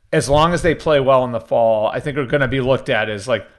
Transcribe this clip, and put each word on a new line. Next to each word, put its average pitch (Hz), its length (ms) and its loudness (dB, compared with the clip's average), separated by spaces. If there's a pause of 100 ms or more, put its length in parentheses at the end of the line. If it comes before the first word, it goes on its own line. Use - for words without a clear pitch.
(120)
as 131 160 0
long 151 240 2
as 156 100 -2
they 160 120 2
play 151 260 0
well 131 240 4
in 123 80 -6
the 113 80 -6
fall, 113 480 0
I 127 120 -4
think 139 160 -6
are 143 100 -4
gonna 135 220 0
be 135 120 -2
looked 127 280 0
at 110 200 0
as, 107 200 -8
like, 113 180 -2 (120)